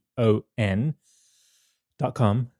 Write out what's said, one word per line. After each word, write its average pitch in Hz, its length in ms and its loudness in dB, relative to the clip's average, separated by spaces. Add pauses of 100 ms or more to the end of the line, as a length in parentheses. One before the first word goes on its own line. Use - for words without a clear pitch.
(200)
O 110 260 2 (100)
N 110 380 -2 (1040)
dot 139 160 -4
com 117 460 0